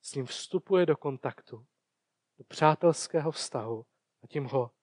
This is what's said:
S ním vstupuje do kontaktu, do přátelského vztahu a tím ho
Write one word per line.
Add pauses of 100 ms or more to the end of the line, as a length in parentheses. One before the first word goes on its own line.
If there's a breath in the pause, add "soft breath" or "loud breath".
S
ním
vstupuje
do
kontaktu, (720)
do
přátelského
vztahu (360)
a
tím
ho (120)